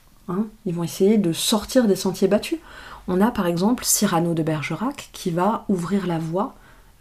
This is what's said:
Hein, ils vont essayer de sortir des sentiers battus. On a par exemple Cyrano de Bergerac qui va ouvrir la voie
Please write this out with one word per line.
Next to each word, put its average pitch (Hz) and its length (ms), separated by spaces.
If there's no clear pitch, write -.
Hein, 196 200
ils 180 80
vont 170 100
essayer 196 360
de 180 120
sortir 220 560
des 190 80
sentiers 185 320
battus. 226 300
On 185 140
a 220 80
par 208 160
exemple 180 400
Cyrano 175 480
de 160 80
Bergerac 160 720
qui - 160
va 180 400
ouvrir 180 380
la 170 100
voie 170 380